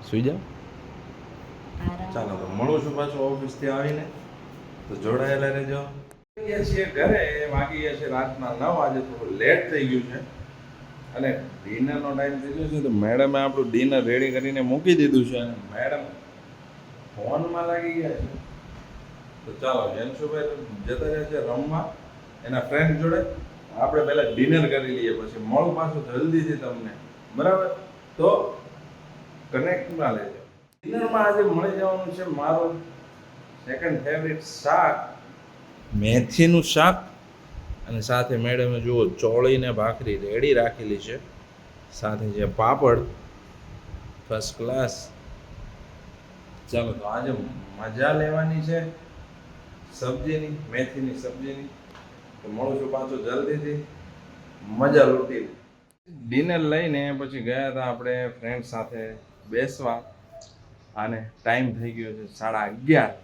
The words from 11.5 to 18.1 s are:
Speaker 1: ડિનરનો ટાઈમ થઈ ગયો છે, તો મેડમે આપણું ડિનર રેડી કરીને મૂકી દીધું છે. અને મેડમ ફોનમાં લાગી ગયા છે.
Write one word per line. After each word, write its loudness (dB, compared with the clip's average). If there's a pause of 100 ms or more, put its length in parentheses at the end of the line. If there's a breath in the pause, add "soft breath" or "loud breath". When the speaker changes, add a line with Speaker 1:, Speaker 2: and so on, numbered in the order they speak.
Speaker 1:
ડિનરનો -2
ટાઈમ -2
થઈ -8
ગયો -2
છે, -2
તો 2
મેડમે 4
આપણું 2
ડિનર 6
રેડી 2
કરીને 0
મૂકી 4
દીધું 6
છે. -4
અને -4
મેડમ -4 (1120)
ફોનમાં -2
લાગી -2
ગયા -2
છે. -4 (1120)